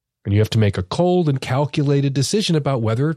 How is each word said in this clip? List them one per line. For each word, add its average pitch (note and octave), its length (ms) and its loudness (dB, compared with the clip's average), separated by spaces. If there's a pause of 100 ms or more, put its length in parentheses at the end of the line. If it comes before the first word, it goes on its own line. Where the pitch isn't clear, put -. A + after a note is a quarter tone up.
(240)
And G2 100 -2
you G#2 80 4
have G#2+ 100 0
to A2+ 80 2
make G2+ 180 2
a F#2 60 -4
cold F3+ 460 0
and C3 120 -2
calculated C#3+ 720 0
decision E3 420 0
about C#3 260 -2
whether B2 360 0